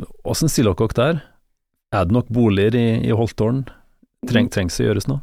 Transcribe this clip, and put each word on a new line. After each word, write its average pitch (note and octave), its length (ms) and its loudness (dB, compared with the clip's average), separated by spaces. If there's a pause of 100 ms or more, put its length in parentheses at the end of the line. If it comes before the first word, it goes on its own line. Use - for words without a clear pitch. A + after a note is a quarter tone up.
(280)
hvordan D#3 240 0
stiller G#2 320 2
dere A2+ 160 -2
der? D3 240 0 (680)
Er F#2+ 160 2
det A2 60 2
nok B2 180 0
boliger A2 420 2
i, A#2 120 2 (180)
i A#2 100 0
Holtålen? A2+ 480 0 (640)
Treng-, - 240 2
trengs F#2 280 -2
det A#2+ 80 2
gjøres G2+ 220 0
noe? C#3 140 -4